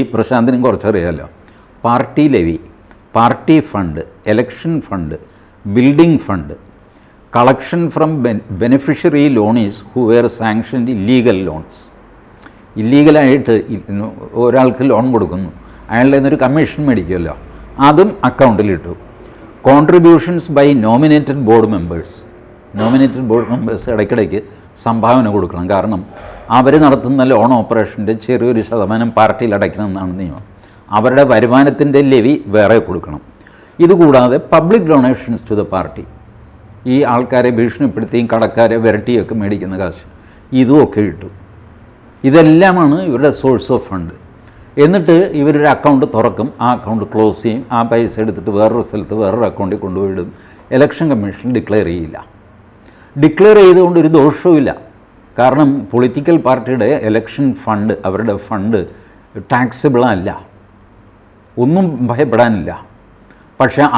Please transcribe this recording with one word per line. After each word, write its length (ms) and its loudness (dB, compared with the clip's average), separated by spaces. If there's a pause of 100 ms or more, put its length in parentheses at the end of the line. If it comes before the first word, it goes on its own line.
(120)
പ്രശാന്തിനും 520 0
കുറച്ചറിയാമല്ലോ. 600 -2 (580)
പാർട്ടി 400 0 (120)
ലെവി, 200 0 (600)
പാർട്ടി 400 2 (160)
ഫണ്ട്, 280 -6 (320)
ഇലക്ഷൻ 400 -4 (160)
ഫണ്ട്, 260 -8 (600)
ബിൽഡിംഗ് 500 4
ഫണ്ട്, 280 -8 (840)
collection 460 0 (120)
from 160 0 (140)
ben-, 180 -2 (200)
beneficiary 640 0 (100)
loan 200 2 (100)
is 100 -8 (140)
who 100 -6 (100)
were 180 2 (120)
sanctioned 540 -4
illegal 440 0 (100)
loans. 280 -14 (1080)
ഇല്ലീഗലായിട്ട് 720 4 (200)
ഇ-, 60 -10 (640)
ഒരാൾക്ക് 480 2
ലോൺ 240 0
കൊടുക്കുന്നു, 360 -4 (420)
അയാളുടെ 260 2
നിന്നൊരു 260 0
കമ്മീഷൻ 440 -2
മേടിക്കുമല്ലോ, 460 -4 (540)
അതും 220 4 (200)
അക്കൗണ്ടിലിട്ടു. 640 0 (760)
Contributions 720 4 (140)
by 80 4 (200)
nominated 540 2 (100)
board 260 6
members. 360 -8 (680)
നോമിനേറ്റഡ് 500 0
ബോർഡ് 220 0
മെമ്പേഴ്സ് 420 -6
ഇടയ്ക്കിടയ്ക്ക് 440 -2 (460)
സംഭാവന 500 2
കൊടുക്കണം, 380 -4
കാരണം 280 -2 (580)
അവർ 140 4 (120)
നടത്തുന്ന 380 0 (100)
ലോൺ 260 2
ഓപ്പറേഷൻ്റെ 560 -4 (100)
ചെറിയൊരു 440 -2
ശതമാനം 400 -2 (100)
പാർട്ടിയിൽ 380 0
അടയ്ക്കണമെന്നാണ് 640 -6
നിയമം. 240 -12 (540)
അവരുടെ 340 4
വരുമാനത്തിൻ്റെ 680 2 (120)
ലെവി 200 4 (220)
വേറെ 320 4
കൊടുക്കണം. 340 -10 (640)
ഇതുകൂടാതെ 540 4 (160)
public 280 2 (100)
donations 560 0
to 120 -4
the 140 -6
party, 300 -8 (920)
ഈ 20 2 (160)
ആൾക്കാരെ 460 0
ഭീഷണിപ്പെടുത്തിയും 720 -2
കടക്കാരെ 440 0 (100)
വിരട്ടിയൊക്കെ 560 -2
മേടിക്കുന്ന 400 -6
കാശ്, 220 -10 (580)
ഇതുമൊക്കെ 380 2 (100)
ഇട്ടു. 180 -16 (1000)
ഇതെല്ലാമാണ് 680 4 (140)
ഇവരുടെ 220 2 (100)
source 340 0
of 140 -4
fund. 200 -8 (720)
എന്നിട്ട് 320 2 (260)
ഇവരുടെ 340 2
അക്കൗണ്ട് 380 2
തുറക്കും, 360 -2 (140)
ആ 120 0
അക്കൗണ്ട് 280 -6 (100)
ക്ലോസ് 320 0
ചെയ്യും, 160 -4 (160)
ആ 20 0 (100)
പൈസ 240 -2 (100)
എടുത്തിട്ട് 340 -6
വേറൊരു 320 0
സ്ഥലത്ത് 320 -8
വേറൊരു 300 -2
അക്കൗണ്ടിൽ 340 -6
കൊണ്ടുപോയിടും. 420 -6 (480)
ഇലക്ഷൻ 380 0
കമ്മീഷൻ 420 -6
ഡിക്ലെയർ 380 -2
ചെയ്യില്ല. 240 -10 (1040)
ഡിക്ലെയർ 400 6
ചെയ്തുകൊണ്ട് 400 6
ഒരു 160 2
ദോഷവുമില്ല, 520 2 (680)
കാരണം 300 2 (220)
പൊളിറ്റിക്കൽ 460 0 (100)
പാർട്ടിയുടെ 420 -2 (200)
ഇലക്ഷൻ 380 -2 (180)
ഫണ്ട്, 280 -2 (160)
അവരുടെ 260 -2 (120)
ഫണ്ട് 320 -4 (760)
ടാക്സബിൾ 500 0 (100)
അല്ല, 160 -4 (1400)
ഒന്നും 220 0 (240)
ഭയപ്പെടാനില്ല. 600 -2 (920)
പക്ഷേ 220 0 (160)